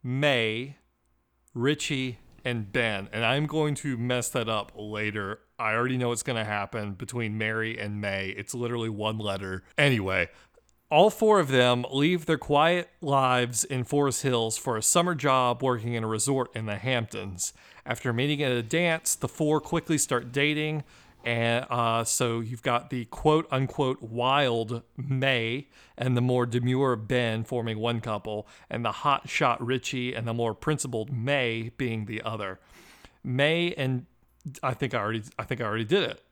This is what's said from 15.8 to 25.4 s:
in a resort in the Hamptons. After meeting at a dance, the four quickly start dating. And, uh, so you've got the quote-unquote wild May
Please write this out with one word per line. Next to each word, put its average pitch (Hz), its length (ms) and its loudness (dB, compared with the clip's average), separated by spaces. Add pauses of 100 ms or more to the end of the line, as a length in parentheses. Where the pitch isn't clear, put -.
in 113 100 -2
a - 20 -2
resort 123 480 0
in 113 100 -4
the 104 120 -4
Hamptons. 107 760 -4 (340)
After - 280 -2
meeting 143 280 0
at 131 120 2
a 120 100 0
dance, 160 500 0
the - 140 -4
four 151 320 2
quickly 160 380 0
start 123 340 0
dating. 151 540 0 (400)
And, 117 440 0
uh, 117 360 2
so 117 340 0
you've 117 220 -8
got 123 280 0
the 123 160 -4
quote-unquote 135 960 0
wild 117 840 0 (120)
May 131 720 -2 (300)